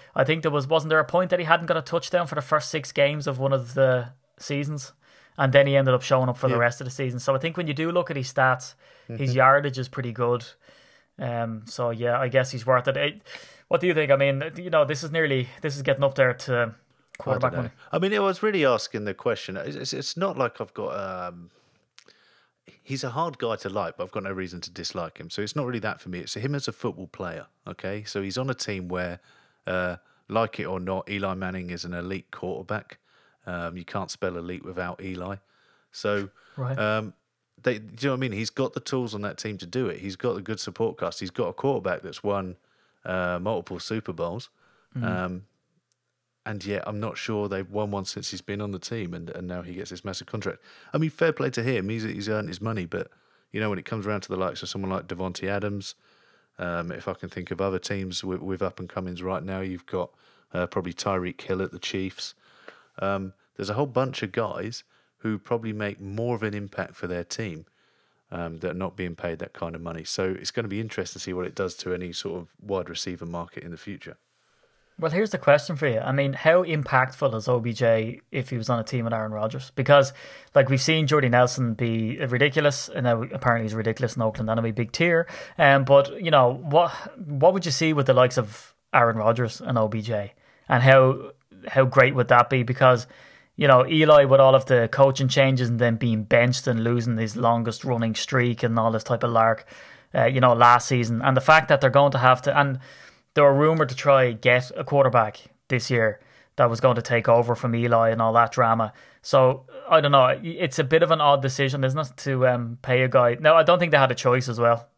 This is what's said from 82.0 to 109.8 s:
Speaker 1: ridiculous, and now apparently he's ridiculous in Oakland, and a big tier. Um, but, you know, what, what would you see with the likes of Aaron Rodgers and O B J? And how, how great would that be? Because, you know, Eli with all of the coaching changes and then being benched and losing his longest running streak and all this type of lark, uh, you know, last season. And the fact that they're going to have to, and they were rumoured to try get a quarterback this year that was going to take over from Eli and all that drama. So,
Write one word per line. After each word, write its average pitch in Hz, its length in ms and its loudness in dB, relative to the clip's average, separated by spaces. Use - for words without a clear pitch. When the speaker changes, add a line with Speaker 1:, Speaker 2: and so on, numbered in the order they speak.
Speaker 1:
ridiculous, 139 720 0
and 135 140 -6
now 117 180 2
apparently 117 340 0
he's 107 100 -6
ridiculous 113 400 -2
in 120 80 -2
Oakland, 110 260 -2
and 113 100 0
a 117 140 -2
big 117 180 -4
tier. 165 360 2
Um, 139 260 6
but, 139 360 6
you 165 100 -4
know, 127 200 6
what, 160 400 2
what 151 340 4
would 185 120 -2
you 156 60 -2
see 160 220 2
with 143 140 0
the 135 60 8
likes 127 240 6
of 107 360 -6
Aaron 117 260 4
Rodgers 117 440 0
and 131 160 -2
O 110 100 2
B 110 140 -4
J? 104 320 -6
And 120 140 4
how, 131 500 6
how 135 180 4
great 131 300 4
would 123 140 2
that 120 200 6
be? 127 140 2
Because, 127 420 4
you 147 120 2
know, 127 180 8
Eli 151 400 8
with 131 140 8
all 135 160 10
of - 100 4
the 120 260 4
coaching 135 360 4
changes 131 420 4
and 120 80 0
then 113 200 2
being 110 260 0
benched 123 420 0
and 113 180 0
losing 117 340 0
his 113 200 -4
longest 117 480 0
running 117 300 -2
streak 120 480 -2
and 117 160 0
all 113 120 2
this 110 120 -2
type 117 200 -2
of 120 60 0
lark, 113 380 2
uh, 123 100 4
you 131 160 2
know, 123 120 6
last 120 340 8
season. 120 340 0
And 131 160 2
the 127 40 0
fact 160 280 6
that 143 120 4
they're 135 100 4
going 139 220 6
to 135 40 0
have 127 260 4
to, 143 160 0
and 135 200 0
they 151 100 4
were 139 100 8
rumoured 151 360 4
to 127 60 -10
try 131 360 4
get 123 440 2
a - 80 -6
quarterback 123 560 4
this 123 240 -2
year 113 280 2
that 120 160 6
was 113 80 -4
going 127 160 4
to 117 80 -4
take 117 260 0
over 117 260 6
from 117 200 -2
Eli 117 340 4
and 113 100 0
all 113 140 2
that 117 180 6
drama. 113 420 2
So, 131 440 4